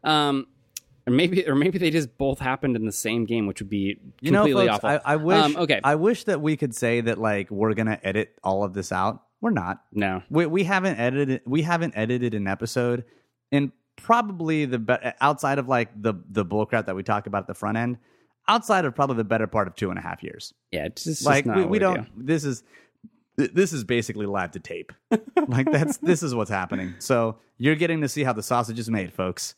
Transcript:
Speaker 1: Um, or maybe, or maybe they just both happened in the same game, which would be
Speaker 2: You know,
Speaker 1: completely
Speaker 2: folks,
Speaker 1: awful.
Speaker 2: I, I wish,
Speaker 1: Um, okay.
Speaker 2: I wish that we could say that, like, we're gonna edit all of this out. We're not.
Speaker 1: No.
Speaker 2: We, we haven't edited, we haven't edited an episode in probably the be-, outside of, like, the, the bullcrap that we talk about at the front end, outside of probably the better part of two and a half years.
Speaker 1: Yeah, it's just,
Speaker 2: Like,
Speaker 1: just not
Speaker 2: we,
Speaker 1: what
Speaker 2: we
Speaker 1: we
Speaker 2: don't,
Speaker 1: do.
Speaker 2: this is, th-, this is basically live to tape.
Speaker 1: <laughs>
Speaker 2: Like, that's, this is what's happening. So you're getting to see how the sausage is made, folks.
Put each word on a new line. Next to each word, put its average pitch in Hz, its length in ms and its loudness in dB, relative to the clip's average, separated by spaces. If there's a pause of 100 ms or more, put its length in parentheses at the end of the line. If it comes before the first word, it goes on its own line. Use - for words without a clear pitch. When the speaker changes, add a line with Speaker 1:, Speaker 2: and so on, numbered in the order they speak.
Speaker 1:
Um, 147 420 2 (600)
or 123 60 2
maybe, 180 360 2
or 139 60 2
maybe 170 240 2
they 165 120 2
just 151 280 -2
both 139 220 -2
happened 131 360 0
in 110 80 -2
the 107 80 -2
same 113 320 -2
game, 110 220 0
which 98 140 -6
would 98 100 -10
be 101 280 -2 (220)
Speaker 2:
You 151 120 2
know, 202 100 6
Speaker 1:
completely 123 260 4
Speaker 2:
folks, 104 160 0
Speaker 1:
awful. 147 200 2
Speaker 2:
I, 143 80 2
I 151 40 2
wish, 160 200 2
Speaker 1:
Um, 151 200 4
okay. 147 260 0
Speaker 2:
I 143 120 4
wish 190 300 0
that 180 160 -2
we 156 160 0
could 127 180 -4
say 120 260 0
that, 117 180 -2
like, 104 320 -2
we're 107 240 0
gonna 110 280 0
edit 98 420 -2
all 95 200 0
of 95 100 -4
this 98 180 -4
out. 98 300 -2 (180)
We're 233 100 0
not. 95 320 -2 (100)
Speaker 1:
No. 95 380 -2
Speaker 2:
We, 160 160 4
we 180 180 2
haven't 185 340 0
edited, 131 460 0
we 143 180 0
haven't 170 340 0
edited 120 380 0
an 101 140 -2
episode 120 560 -2 (480)
in 143 200 2 (240)
probably 170 680 0
the 123 140 -2
be-, 117 160 2 (260)
outside 139 380 2
of, 127 100 -4
like, 120 220 2 (100)
the, 107 140 0 (140)
the 104 160 0
bullcrap 104 420 0
that 92 100 -4
we 98 60 -6
talk 104 240 -2
about 98 160 -2
at - 40 -10
the 95 80 -8
front 104 220 -4
end, 120 220 -2 (500)
outside 208 360 2
of 127 100 -2
probably 139 220 2
the 113 80 0
better 110 220 0
part 101 220 0
of - 80 -16
two 98 140 -2
and 92 80 -6
a 92 40 -10
half 87 200 -10
years. - 320 -14 (180)
Speaker 1:
Yeah, 76 140 -4
it's - 180 -10
just, 160 200 -4
Speaker 2:
Like, 143 200 4
Speaker 1:
just - 20 0
not 113 100 2
Speaker 2:
we, 190 60 6
Speaker 1:
what 170 80 0
Speaker 2:
we - 40 0
Speaker 1:
we 220 60 2
Speaker 2:
don't, 190 240 0 (120)
Speaker 1:
do. 113 80 -14
Speaker 2:
this 147 200 0
is, 135 180 -4 (760)
th-, 139 140 0
this 180 200 2
is 131 120 -4
basically 110 420 -2
live 98 260 -4
to - 80 -12
tape. - 320 -12 (180)
Speaker 1:
<laughs> 220 100 2 (280)
Speaker 2:
Like, 127 220 2
that's, 165 280 2
this 170 260 2
is 131 100 -2
what's 110 160 -2
happening. 95 480 -4
So 113 400 0 (180)
you're 147 200 2
getting 165 240 0
to 147 80 0
see 147 160 -2
how 127 80 0
the 107 100 -4
sausage 117 380 -2
is 113 100 -6
made, 95 220 -2
folks. - 460 -6